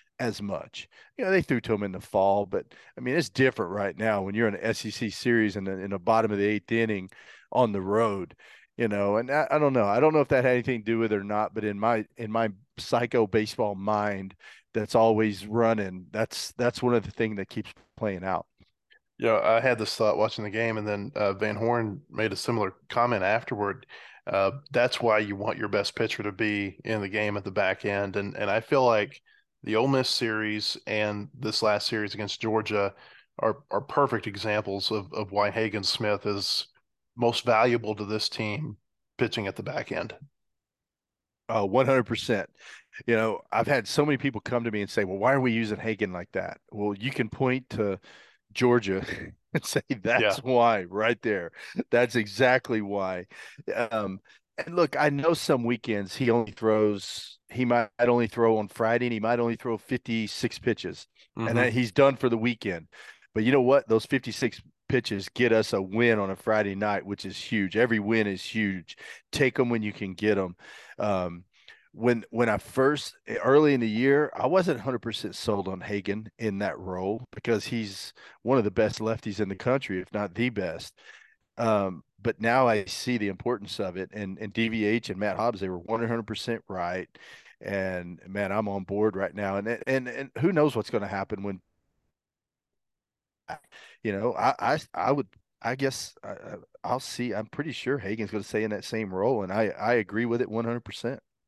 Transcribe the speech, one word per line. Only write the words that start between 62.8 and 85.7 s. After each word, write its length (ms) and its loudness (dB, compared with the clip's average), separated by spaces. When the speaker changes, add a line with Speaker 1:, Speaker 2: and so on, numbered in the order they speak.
Speaker 1:
But 100 0
you 80 6
know 100 6
what? 260 4
Those 180 4
fifty-six 560 -2
pitches 420 -2
get 220 4
us 200 4
a 80 0
win 380 4
on 120 -2
a 60 -4
Friday 380 0
night, 320 -2
which 180 -8
is 140 -10
huge. 400 -2
Every 200 4
win 280 2
is 160 -6
huge. 540 -4
Take 260 2
'em 120 2
when 120 0
you 100 -4
can 200 -8
get 260 2
'em. 160 -2
Um, 460 -2
when, 380 2
when 180 2
I 100 2
first, 560 0
early 320 8
in 60 2
the 80 0
year, 460 4
I 120 -2
wasn't 340 2
a 20 -16
hundred 180 -4
percent 340 -8
sold 320 -2
on 140 -6
Hagen 580 -6
in 200 -4
that 200 -4
role 540 -4
because 320 0
he's 480 -6
one 160 4
of 60 2
the 60 2
best 280 2
lefties 420 -4
in 80 0
the 80 -6
country, 440 -2
if 120 -12
not 220 -4
the 160 0
best. 480 -8
Um, 440 0
but 200 -2
now 280 4
I 160 2
see 340 -4
the 100 0
importance 520 -4
of 160 -4
it, 160 -6
and, 260 -8
and 140 -10
D 160 0
V 160 0
H 260 0
and 80 -6
Matt 180 0
Hobbs, 240 -2
they 80 -4
were 100 -6